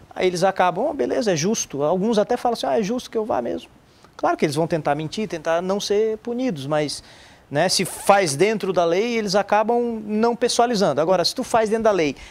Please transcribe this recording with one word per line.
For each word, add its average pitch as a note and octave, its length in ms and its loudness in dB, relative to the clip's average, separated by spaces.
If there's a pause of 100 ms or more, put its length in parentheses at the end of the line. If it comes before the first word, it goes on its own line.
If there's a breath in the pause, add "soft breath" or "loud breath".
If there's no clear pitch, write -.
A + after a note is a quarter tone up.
(160)
Aí F3+ 120 0
eles F3 160 0
acabam, F#3 460 2
"Oh, E4+ 40 -4
beleza, A#3+ 380 0
é F3 40 2
justo." D#3 460 -2
Alguns F#3 360 2
até G#3 200 2
falam A#3+ 160 -2
assim, - 140 -4
"Ah, C4+ 100 0
é A3+ 60 2
justo A#3 260 -4
que - 80 -6
eu G#3+ 80 -2
vá A#3+ 160 -2
mesmo." A#3+ 280 -8 (480 soft breath)
Claro E4+ 200 0
que - 80 2
eles D3 100 -2
vão D#3+ 120 2
tentar D3+ 280 0
mentir, D#3 320 -6
tentar E3 340 -2
não F#3+ 180 -2
ser G#3+ 380 0
punidos, A#3+ 500 -4
mas, D3+ 360 -2 (460 loud breath)
né, D#3+ 200 2
se F3+ 160 0
faz F#3+ 500 2
dentro F#3+ 380 0
da F3 100 2
lei, G3+ 340 0
eles G#3 160 -2
acabam A3 720 0
não A3 300 0
pessoalizando. A3 640 2
Agora, F3 240 2
se - 100 -2
tu C4 100 -6
faz A3 260 2
dentro A3 160 -2
da A3 60 6
lei, D#3 240 0 (160 loud breath)